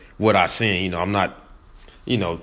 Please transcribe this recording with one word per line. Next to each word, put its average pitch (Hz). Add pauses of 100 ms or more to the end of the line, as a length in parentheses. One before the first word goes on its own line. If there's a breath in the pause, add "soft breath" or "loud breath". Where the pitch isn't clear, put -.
(180 soft breath)
what 104
I 90
seen. 95
You 92
know, 85
I'm 95
not, 95 (640 soft breath)
you 123
know, 85